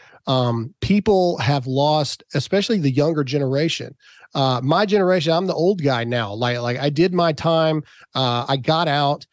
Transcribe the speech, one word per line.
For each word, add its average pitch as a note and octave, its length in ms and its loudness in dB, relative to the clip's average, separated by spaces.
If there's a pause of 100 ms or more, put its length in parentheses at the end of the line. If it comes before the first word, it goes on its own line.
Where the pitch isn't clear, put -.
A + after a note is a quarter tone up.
(260)
Um, A#2+ 560 -2
people F#3+ 560 2
have C3 280 -2
lost, C#3+ 560 0 (120)
especially G3 440 0
the C#3+ 120 0
younger D3 340 0
generation. C#3+ 720 -2 (400)
Uh, C3 280 0
my D#3+ 220 2
generation, F#3 480 2
I'm F3+ 140 0
the F#3 80 -2
old F3+ 280 0
guy B2 220 0
now. A#2 300 -2
Like, A#2+ 240 -2
like A#2+ 200 -4
I C#3+ 120 -2
did F3 240 2
my E3+ 180 2
time, D#3+ 500 0 (320)
uh, A#2+ 320 0
I C#3 120 0
got D#3+ 300 0
out, C#3+ 440 0